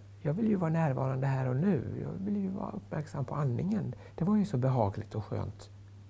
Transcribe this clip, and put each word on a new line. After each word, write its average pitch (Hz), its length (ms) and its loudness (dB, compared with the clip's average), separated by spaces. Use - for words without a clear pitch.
jag 147 120 0
vill 220 140 2
ju 220 80 4
vara 170 140 2
närvarande 135 580 2
här 131 200 2
och 127 80 2
nu. 147 460 2
Jag 180 240 -4
vill 202 120 0
ju 196 120 0
vara 196 220 -4
uppmärksam 147 540 -4
på 143 100 -6
andningen. 143 600 0
Det 160 100 0
var 208 100 4
ju 202 100 6
så - 120 0
behagligt 120 580 2
och 107 100 -4
skönt. 98 440 -6